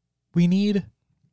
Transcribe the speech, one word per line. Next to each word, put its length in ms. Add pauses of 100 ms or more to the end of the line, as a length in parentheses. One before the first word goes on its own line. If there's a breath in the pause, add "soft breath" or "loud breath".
(340)
We 120
need 400 (480)